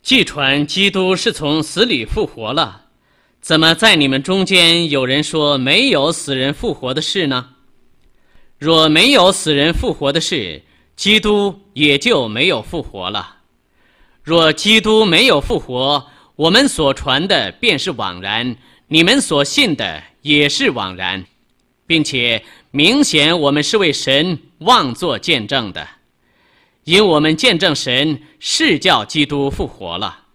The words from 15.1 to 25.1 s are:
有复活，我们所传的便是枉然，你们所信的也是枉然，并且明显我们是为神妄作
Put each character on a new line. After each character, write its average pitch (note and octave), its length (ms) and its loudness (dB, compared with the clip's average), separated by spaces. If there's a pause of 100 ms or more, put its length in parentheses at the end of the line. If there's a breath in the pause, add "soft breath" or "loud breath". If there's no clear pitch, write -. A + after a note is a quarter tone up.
有 F#3+ 140 4
复 G#3 200 -2
活， C3 500 -4 (280 soft breath)
我 D#3 120 2
们 B3 180 4
所 D3 260 0
传 C#3 340 -2
的 C3+ 240 0
便 G3+ 260 0
是 - 140 -6
枉 G2 300 -8
然， A2+ 340 -4 (320 soft breath)
你 D#3+ 160 2
们 A#3+ 180 2
所 C#3+ 220 0
信 F#3+ 320 0
的 E2 260 -8 (200)
也 D3 260 2
是 A3+ 240 -2
枉 G2 240 -8
然， F#2 300 -6 (600)
并 E3 160 0
且 A#2+ 440 -2 (260 loud breath)
明 F3 320 2
显 D#3 340 2
我 C#3+ 140 2
们 D3 100 0
是 D3 160 -2
为 F#3 140 2
神 D3 480 0 (200)
妄 E3 360 2
作 C3+ 240 -4